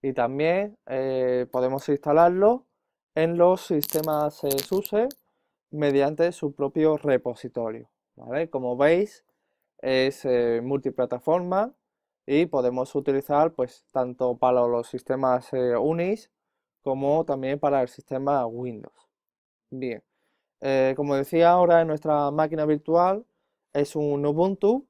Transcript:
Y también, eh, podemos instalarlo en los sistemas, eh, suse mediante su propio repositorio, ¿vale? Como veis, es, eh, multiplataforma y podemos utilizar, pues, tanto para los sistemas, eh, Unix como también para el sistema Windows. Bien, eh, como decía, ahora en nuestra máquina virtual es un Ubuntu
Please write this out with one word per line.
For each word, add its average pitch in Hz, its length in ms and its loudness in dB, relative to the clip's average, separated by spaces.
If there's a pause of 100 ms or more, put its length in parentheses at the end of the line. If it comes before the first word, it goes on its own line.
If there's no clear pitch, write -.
Y 135 120 -4
también, 156 720 -2
eh, 131 640 -2
podemos 131 380 -2
instalarlo 175 760 4 (500)
en 165 220 0
los 175 240 4
sistemas, 151 800 -2
eh, 139 160 -2
suse 208 480 -2 (640)
mediante 151 600 2
su 151 220 -8
propio 156 440 0
repositorio, 123 920 -4 (260)
¿vale? 131 340 -8
Como 123 280 -4
veis, 170 480 2 (540)
es, 131 460 -2
eh, 120 380 0
multiplataforma 151 1080 -2 (520)
y 151 200 2
podemos 127 500 -2
utilizar, 143 580 0
pues, - 400 -6
tanto 123 440 -2
para 127 300 2
los 120 200 -2
sistemas, 127 680 -2
eh, 123 240 0
Unix 170 520 -2 (540)
como 139 420 0
también 135 340 -4
para 143 220 2
el 123 60 -2
sistema 139 580 -4
Windows. 117 640 -12 (600)
Bien, 127 340 -8 (580)
eh, 131 360 2
como 143 180 -2
decía, 165 360 4
ahora 175 300 6
en 165 60 0
nuestra 151 440 -2
máquina 156 340 -2
virtual 170 600 0 (480)
es 143 220 -2
un 147 300 -2
Ubuntu 190 640 0